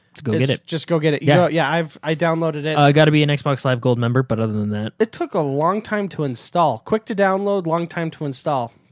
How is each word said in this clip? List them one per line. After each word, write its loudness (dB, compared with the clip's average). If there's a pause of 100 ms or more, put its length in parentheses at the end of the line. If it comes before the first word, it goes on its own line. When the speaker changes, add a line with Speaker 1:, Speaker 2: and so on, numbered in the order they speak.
(160)
Speaker 1:
is -18
go -4
Speaker 2:
It's 0
Speaker 1:
get -2
it. -2
Speaker 2:
just -8
go 0
get 2
it. -4
You 0
Speaker 1:
Yeah. 8
Speaker 2:
go, 6
yeah, 0
I've, -4
I -2
downloaded -2
it. -2
Speaker 1:
Uh, 6
gotta 6
be 4
an 2
Xbox -2
Live 0
Gold 2
member, 0
but -2
other -2
than -2
that. -6
Speaker 2:
It 0
took -8
a 0
long 0
time -6
to -6
install. -2
Quick -4
to -8
download, 0
long -2
time -6
to -10
install. -4 (200)